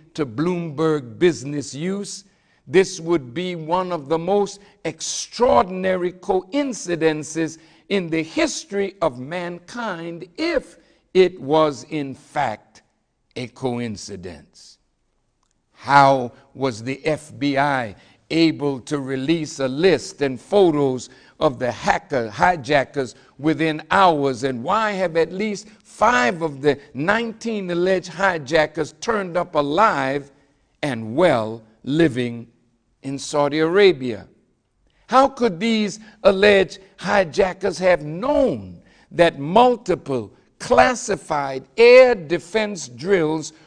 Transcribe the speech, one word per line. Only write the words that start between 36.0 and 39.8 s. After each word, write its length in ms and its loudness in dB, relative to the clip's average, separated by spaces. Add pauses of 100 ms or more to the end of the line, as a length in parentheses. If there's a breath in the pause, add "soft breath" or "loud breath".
alleged 560 4 (200 loud breath)
hijackers 800 0
have 240 2
known 800 -2 (300 soft breath)
that 280 2
multiple 920 0 (280 soft breath)